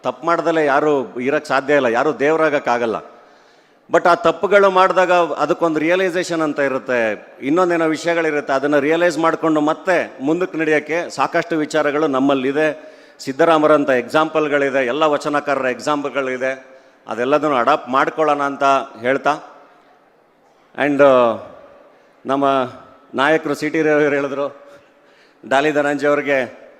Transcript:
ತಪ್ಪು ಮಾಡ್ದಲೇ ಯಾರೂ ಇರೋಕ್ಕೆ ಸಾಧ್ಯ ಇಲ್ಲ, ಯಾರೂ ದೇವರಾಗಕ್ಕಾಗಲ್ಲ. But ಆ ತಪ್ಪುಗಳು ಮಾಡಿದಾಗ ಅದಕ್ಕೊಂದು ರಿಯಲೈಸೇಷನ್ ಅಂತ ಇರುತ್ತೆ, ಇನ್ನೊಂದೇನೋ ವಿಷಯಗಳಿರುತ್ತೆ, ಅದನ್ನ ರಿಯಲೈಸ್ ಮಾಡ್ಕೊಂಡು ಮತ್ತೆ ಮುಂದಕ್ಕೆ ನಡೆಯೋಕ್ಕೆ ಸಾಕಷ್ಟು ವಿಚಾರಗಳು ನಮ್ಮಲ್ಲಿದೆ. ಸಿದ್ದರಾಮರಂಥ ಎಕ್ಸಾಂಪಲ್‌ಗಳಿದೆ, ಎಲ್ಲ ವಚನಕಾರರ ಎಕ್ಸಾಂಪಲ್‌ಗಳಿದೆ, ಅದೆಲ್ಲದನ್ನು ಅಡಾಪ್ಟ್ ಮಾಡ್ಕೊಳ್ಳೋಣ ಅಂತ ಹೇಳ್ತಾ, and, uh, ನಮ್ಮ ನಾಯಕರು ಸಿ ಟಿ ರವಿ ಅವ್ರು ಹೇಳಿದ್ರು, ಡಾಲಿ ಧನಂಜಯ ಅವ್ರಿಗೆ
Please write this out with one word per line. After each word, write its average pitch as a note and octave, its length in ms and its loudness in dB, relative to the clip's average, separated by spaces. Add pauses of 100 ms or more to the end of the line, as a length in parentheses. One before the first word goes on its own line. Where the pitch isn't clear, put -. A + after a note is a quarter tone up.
ತಪ್ಪು - 220 -6
ಮಾಡ್ದಲೇ D#3+ 400 0
ಯಾರೂ C#3 560 0
ಇರೋಕ್ಕೆ D3 260 -2
ಸಾಧ್ಯ C#3 280 0
ಇಲ್ಲ, C3+ 100 2
ಯಾರೂ B2+ 280 0
ದೇವರಾಗಕ್ಕಾಗಲ್ಲ. B2+ 1000 -2 (760)
But E3+ 180 2
ಆ E3+ 60 6
ತಪ್ಪುಗಳು F#3+ 560 2
ಮಾಡಿದಾಗ F3+ 420 2
ಅದಕ್ಕೊಂದು D#3+ 680 0
ರಿಯಲೈಸೇಷನ್ E3+ 640 -2
ಅಂತ D3 180 -2
ಇರುತ್ತೆ, B2 720 -2 (120)
ಇನ್ನೊಂದೇನೋ E3 460 0
ವಿಷಯಗಳಿರುತ್ತೆ, D#3 640 -2
ಅದನ್ನ D3 260 2
ರಿಯಲೈಸ್ D#3+ 380 0
ಮಾಡ್ಕೊಂಡು D#3 440 0
ಮತ್ತೆ D#3 600 -2
ಮುಂದಕ್ಕೆ E3 360 -4
ನಡೆಯೋಕ್ಕೆ D#3 520 -2
ಸಾಕಷ್ಟು E3 480 -2
ವಿಚಾರಗಳು D3+ 500 0
ನಮ್ಮಲ್ಲಿದೆ. C#3 880 -2 (240)
ಸಿದ್ದರಾಮರಂಥ D3+ 720 2
ಎಕ್ಸಾಂಪಲ್‌ಗಳಿದೆ, C#3 960 0
ಎಲ್ಲ C#3 180 -2
ವಚನಕಾರರ C#3+ 640 -2
ಎಕ್ಸಾಂಪಲ್‌ಗಳಿದೆ, C3 1000 -4 (420)
ಅದೆಲ್ಲದನ್ನು C#3 480 0
ಅಡಾಪ್ಟ್ B2 340 0
ಮಾಡ್ಕೊಳ್ಳೋಣ D3 540 0
ಅಂತ C#3 200 -4 (380)
ಹೇಳ್ತಾ, C3+ 360 -2 (1500)
and, C#3+ 160 0
uh, B2 380 4 (840)
ನಮ್ಮ C#3 200 -2 (680)
ನಾಯಕರು D3+ 380 0
ಸಿ D3 160 -6
ಟಿ D#3+ 120 -2
ರವಿ D3+ 220 2
ಅವ್ರು D3 120 0
ಹೇಳಿದ್ರು, C#3 500 -6 (840)
ಡಾಲಿ C#3+ 220 2
ಧನಂಜಯ C#3+ 360 0
ಅವ್ರಿಗೆ C#3 580 -2 (140)